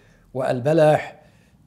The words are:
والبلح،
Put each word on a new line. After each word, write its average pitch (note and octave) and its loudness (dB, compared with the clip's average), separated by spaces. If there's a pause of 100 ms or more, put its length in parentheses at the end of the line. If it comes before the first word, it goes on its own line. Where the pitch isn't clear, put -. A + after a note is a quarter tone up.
(340)
والبلح، C3 0 (440)